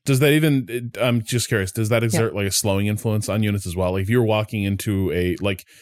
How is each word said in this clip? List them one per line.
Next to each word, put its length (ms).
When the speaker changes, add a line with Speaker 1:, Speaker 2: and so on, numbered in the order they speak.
Speaker 1:
Does 140
that 120
even, 680
I'm 240
just 260
curious, 240
does 180
that 100
Speaker 2:
Yeah. 60
Speaker 1:
exert, 280
like, 120
a 40
slowing 360
influence 420
on 140
units 240
as 100
well? 160
Like, 120
if 40
you're 160
walking 380
into 500
a, 300
like, 240